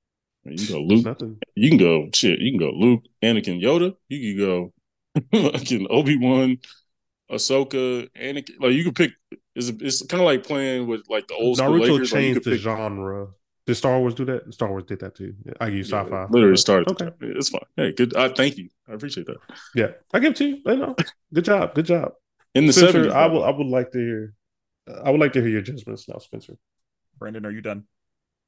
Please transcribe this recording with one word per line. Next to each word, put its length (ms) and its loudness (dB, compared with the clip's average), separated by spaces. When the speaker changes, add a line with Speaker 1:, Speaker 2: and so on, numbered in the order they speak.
Speaker 1:
You 120 -12
can 80 -6
go 160 -6
Luke. 220 4
Speaker 2:
nothing. 340 -8
Speaker 1:
You 160 2
can 80 8
go, 360 4
shit, 260 2
you 120 -2
can 80 -2
go 120 -2
Luke, 320 2
Anakin, 400 0
Yoda. 340 0
You 280 -8
can 100 0
go 280 -4
<laughs> 100 2
fucking 380 -4
Obi-Wan, 680 2
Ahsoka, 800 -2
Anakin. 400 -12
Like, 140 2
you 120 0
can 80 -2
pick. 180 0
It's, 140 -6
it's 380 -6
kinda 180 0
like 200 2
playing 440 -4
with, 220 -6
like, 180 -4
the 80 -12
old 220 0
school 100 0
Speaker 2:
Naruto 140 4
Speaker 1:
Lakers. 300 2
Like, 120 0
you 80 2
Speaker 2:
changed 60 0
Speaker 1:
could 80 -2
Speaker 2:
the 60 0
Speaker 1:
pick 100 0
Speaker 2:
genre. 640 -6
Did 100 -2
Star 240 0
Wars 140 0
do 120 -6
that? 280 -8
Star 160 -4
Wars 160 -8
did 160 -10
that 140 -16
too. 200 -14
I 80 -4
use 220 -6
Speaker 1:
Yeah, 140 -4
Speaker 2:
sci-fi, 260 -8
Speaker 1:
literally 240 8
Speaker 2:
but 60 4
Speaker 1:
started 280 4
the 60 -2
Speaker 2:
okay. 260 -8
Speaker 1:
genre. 180 -10
It's 120 -4
fine. 120 -6
Hey, 160 -2
good. 240 -2
I 140 2
thank 280 -2
you. 120 -18
I 60 -16
appreciate 340 -12
that. 120 -14
Speaker 2:
Yeah, 160 0
I 60 2
give 120 4
it 60 -6
to 80 0
you. 200 -4
You 120 2
know, 180 -6
good 100 2
job. 320 0
Good 100 0
job. 280 -2
Speaker 1:
In 100 6
the 60 8
Speaker 2:
Spencer, 220 8
Speaker 1:
seventies, 200 4
Speaker 2:
I 140 6
Speaker 1:
though. 60 2
Speaker 2:
will, 100 2
I 60 2
would 180 -2
like 240 -2
to 80 -6
hear, 340 -6
I 80 2
would 80 4
like 140 4
to 80 2
hear 80 0
your 120 0
judgments 460 -12
now, 120 -14
Spencer. 380 -20
Speaker 3:
Brandon, 260 -12
are 60 -8
you 100 -12
done? 220 -10